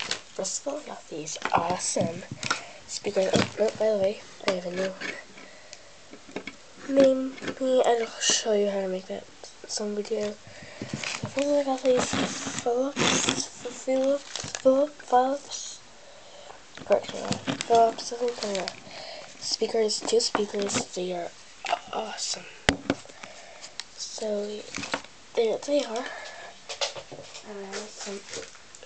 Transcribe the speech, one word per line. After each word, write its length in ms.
First 320
of 80
all, 60
I 80
got 220
these 280
awesome 720
speakers. 480
Oh, 120
no, 180
by 140
the 100
way, 200
I 60
have 120
a 60
new, 200
maybe 960
I'll 220
show 340
you 180
how 100
to 60
make 220
that 160
some 260
video. 400
The 60
first 500
thing 240
I 40
got 200
these 260
Philips, 840
Philips, 680
Philips, 480
Philips, 720
correction, 420
Philips, 460
I 20
think 260
they're 260
speakers, 600
two 200
speakers. 760
They 200
are 180
awesome. 540
So, 640
there 220
they 260
are. 220
Uh, 260
some 460